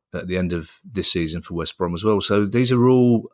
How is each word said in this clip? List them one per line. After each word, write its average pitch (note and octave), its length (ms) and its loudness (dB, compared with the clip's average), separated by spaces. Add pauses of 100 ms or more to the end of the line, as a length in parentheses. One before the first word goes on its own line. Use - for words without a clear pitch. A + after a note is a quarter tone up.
(140)
at F2 140 -10
the F2+ 100 -4
end F2+ 160 -2
of E2 300 -8
this G#2+ 280 -4
season E2 300 -4
for - 120 -14
West E2 240 -6
Brom F2 160 -4
as E2+ 100 -8
well. G#2+ 160 2
So G#2 260 0
these A#2+ 260 0
are B2 160 4
all B2 460 4